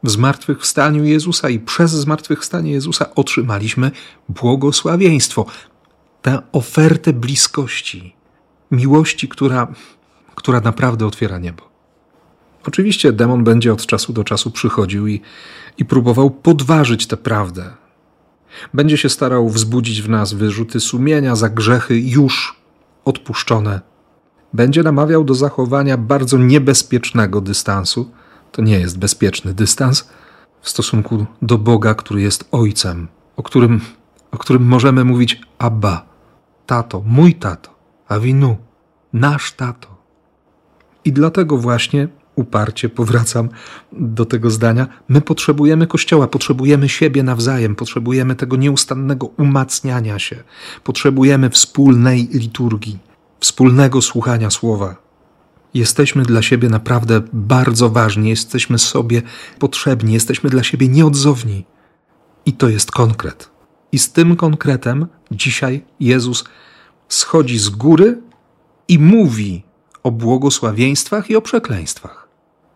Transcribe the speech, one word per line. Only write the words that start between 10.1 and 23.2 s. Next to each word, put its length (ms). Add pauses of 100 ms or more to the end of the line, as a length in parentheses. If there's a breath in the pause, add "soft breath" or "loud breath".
która 260
naprawdę 460
otwiera 320
niebo. 360 (920)
Oczywiście 460
demon 320
będzie 280
od 140
czasu 260
do 120
czasu 260
przychodził 560
i, 140 (580 loud breath)
i 60
próbował 460
podważyć 760
tę 100
prawdę. 540 (1040 loud breath)
Będzie 220
się 120
starał 400
wzbudzić 540
w 60
nas 240
wyrzuty 480
sumienia 560
za 120
grzechy 520
już 600 (440)
odpuszczone. 760 (720)